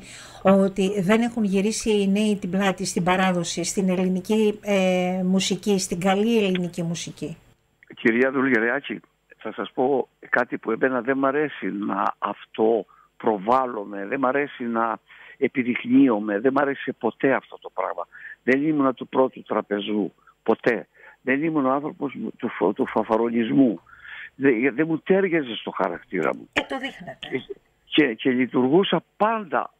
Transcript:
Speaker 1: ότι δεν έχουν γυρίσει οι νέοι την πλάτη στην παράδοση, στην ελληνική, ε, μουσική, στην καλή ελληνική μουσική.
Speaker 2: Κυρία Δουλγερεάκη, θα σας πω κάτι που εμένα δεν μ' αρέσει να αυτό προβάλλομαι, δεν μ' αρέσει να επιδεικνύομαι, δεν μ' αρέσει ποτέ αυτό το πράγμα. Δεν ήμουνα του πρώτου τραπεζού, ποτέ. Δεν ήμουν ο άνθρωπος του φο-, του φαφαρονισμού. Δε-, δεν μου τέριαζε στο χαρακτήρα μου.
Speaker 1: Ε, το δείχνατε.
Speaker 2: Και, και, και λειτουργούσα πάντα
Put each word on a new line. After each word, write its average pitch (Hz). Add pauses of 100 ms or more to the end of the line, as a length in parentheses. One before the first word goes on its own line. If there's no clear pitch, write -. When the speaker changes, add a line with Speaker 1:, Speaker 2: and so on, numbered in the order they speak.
(420)
Speaker 1:
ότι 196
δεν 214
έχουν 233
γυρίσει 208
οι 196
νέοι 208
την 196
πλάτη 190
στην 175
παράδοση, 180
στην 190
ελληνική, 185
ε, 185
μουσική, 190
στην 185
καλή 202
ελληνική 180
μουσική. 160 (580)
Speaker 2:
Κυρία 123
Δουλγερεάκη, 127 (380)
θα 107
σας 101
πω 131 (220)
κάτι 123
που -
εμένα 127
δεν 135
μ' 139
αρέσει 135
να 101
αυτό 110 (320)
προβάλλομαι, 107
δεν 120
μ' 135
αρέσει 135
να 113 (380)
επιδεικνύομαι, 120
δεν 131
μ' 135
αρέσει 139
ποτέ -
αυτό -
το -
πράγμα. 90 (360)
Δεν 139
ήμουνα 143
του -
πρώτου 131
τραπεζού, 104 (300)
ποτέ. 110 (340)
Δεν 135
ήμουν 156
ο 131
άνθρωπος 143 (200)
του -
φο-, -
του 123
φαφαρονισμού. 117 (560)
Δε-, 131
δεν 147
μου 160
τέριαζε 165
στο 98
χαρακτήρα 85
μου. 58
Speaker 1:
Ε, -
το -
δείχνατε. -
Speaker 2:
Και, 131 (420)
και, 139
και 131
λειτουργούσα 131 (140)
πάντα 202